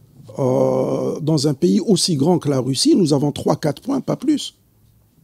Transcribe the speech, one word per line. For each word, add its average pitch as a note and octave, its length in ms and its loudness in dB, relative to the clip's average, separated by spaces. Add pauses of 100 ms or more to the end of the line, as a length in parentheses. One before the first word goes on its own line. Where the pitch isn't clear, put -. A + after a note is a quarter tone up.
(380)
euh, C3 840 0
dans D3+ 260 0
un D3+ 80 0
pays F#3 240 2
aussi F3+ 380 0
grand D#3 220 2
que C3+ 100 -4
la C#3 100 0
Russie, C3 380 2
nous D#3 160 2
avons C#3+ 200 2
trois, F3+ 220 -2
quatre C#3+ 280 -6
points, C#4 180 -4
pas D3+ 160 -4
plus. C4+ 380 -4 (680)